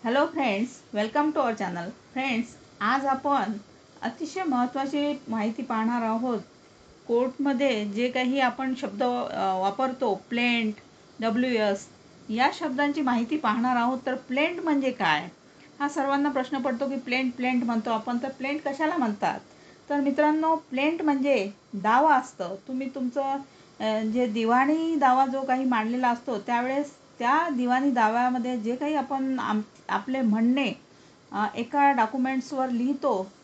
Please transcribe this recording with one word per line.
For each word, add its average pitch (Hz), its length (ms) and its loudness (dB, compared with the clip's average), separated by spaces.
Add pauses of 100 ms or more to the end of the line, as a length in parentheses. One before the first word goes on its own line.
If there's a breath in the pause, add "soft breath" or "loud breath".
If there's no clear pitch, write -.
Hello 254 160 2
friends, 254 460 0 (280)
welcome 254 360 0
to 302 60 -2
our 247 160 0
channel. 175 360 -6 (240)
Friends, 254 360 -4 (320)
आज 262 240 0
आपण 269 380 0 (580)
अतिशय 311 420 -6
महत्त्वाची 277 840 -2
माहिती 226 360 -4
पाहणार 233 380 -2
आहोत. 226 380 -2 (680)
कोर्टमध्ये 254 800 0
जे 214 240 -2
काही 254 300 0
आपण 262 380 0
शब्द, 208 260 -4
अ, 214 560 0
वापरतो, 214 680 0
planned, 233 440 0 (460)
डब्ल्यूएस, 220 680 0 (420)
या 240 240 2
शब्दांची 285 480 -2
माहिती 247 360 0
पाहणार 240 380 0
आहोत. 247 300 0
तर 262 100 -2
planned 302 440 -2
म्हणजे 277 320 0
काय, 160 380 0 (500 loud breath)
हा 285 100 -2
सर्वांना 277 400 0
प्रश्न 269 280 -2
पडतो 254 320 -2
की 277 60 -4
planned, 254 400 -2
planned 247 280 0
म्हणतो 226 260 0
आपण, 233 340 -2
तर 269 60 -4
प्लेंट 269 360 -4
कशाला 311 320 0
म्हणतात? 208 420 0 (500 loud breath)
तर 285 100 0
मित्रांनो, 302 560 2
planned 311 460 -2
म्हणजे 269 500 2 (220)
दावा 240 420 4
असतं. 190 400 -4 (120)
तुम्ही 262 280 -6
तुमचं, 269 400 -2 (440 loud breath)
अ, 214 220 0
जे 233 260 0
दिवाणी 262 680 2
दावा 262 300 4
जो 262 160 -2
काही 262 240 0
मांडलेला 240 440 0
असतो, 233 300 -2
त्यावेळेस 254 540 -2 (260)
त्या 294 300 2
दिवाणी 254 420 2
दाव्यामध्ये 247 680 2
जे 233 180 -2
काही 294 180 -2
आपण 262 460 -2
आम-, 214 220 0 (280)
आपले 254 320 -2
म्हणणे, 233 520 2 (580 loud breath)
अ, 202 140 -2 (100)
एका 277 360 4
डॉक्युमेंट्सवर 262 800 0
लिहितो 240 600 0 (120)